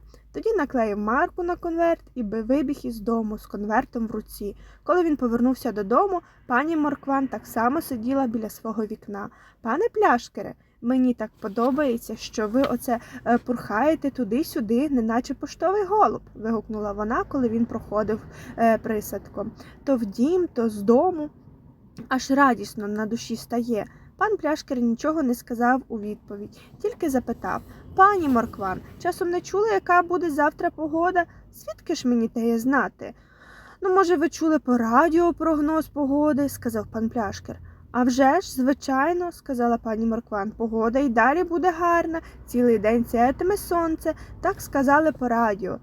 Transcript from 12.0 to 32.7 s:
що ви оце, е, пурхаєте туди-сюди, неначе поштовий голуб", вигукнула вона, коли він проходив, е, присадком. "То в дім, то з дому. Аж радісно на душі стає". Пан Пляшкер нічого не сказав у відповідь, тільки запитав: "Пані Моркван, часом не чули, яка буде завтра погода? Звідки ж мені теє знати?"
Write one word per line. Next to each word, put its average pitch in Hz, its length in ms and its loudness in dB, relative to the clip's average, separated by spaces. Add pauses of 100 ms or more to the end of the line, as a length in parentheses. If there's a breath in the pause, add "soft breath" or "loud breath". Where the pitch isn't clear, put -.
що - 320 -6
ви 247 140 2
оце, 240 380 -2 (260 loud breath)
е, 233 120 4
пурхаєте 262 720 0
туди-сюди, 247 800 0
неначе 240 440 0
поштовий 370 500 -2
голуб", 381 380 2 (120)
вигукнула 214 580 -4
вона, 214 320 -2
коли 254 240 -2
він 233 180 0
проходив, 214 540 -2 (380 loud breath)
е, 226 200 4
присадком. 214 760 -6 (320 loud breath)
"То 269 120 2
в 226 80 0
дім, 302 480 0
то 233 160 0
з 214 140 -6
дому. 302 480 4 (800)
Аж 262 220 -2
радісно 247 580 2
на 214 180 -4
душі 226 300 -6
стає". 233 500 -4 (300 loud breath)
Пан 415 200 0
Пляшкер 294 440 -4
нічого 285 420 0
не 247 120 2
сказав 240 540 0
у 226 120 -8
відповідь, 208 600 -12 (180 loud breath)
тільки 392 320 -4
запитав: 240 520 -2 (320 loud breath)
"Пані 381 340 6
Моркван, 226 520 0 (180 loud breath)
часом 349 320 -4
не 349 100 -2
чули, 403 280 -2
яка 359 340 2
буде 349 280 -2
завтра 302 400 0
погода? 330 540 0 (280 soft breath)
Звідки - 420 -8
ж 262 140 -2
мені 233 200 2
теє 233 300 0
знати?" 233 560 -2 (640 loud breath)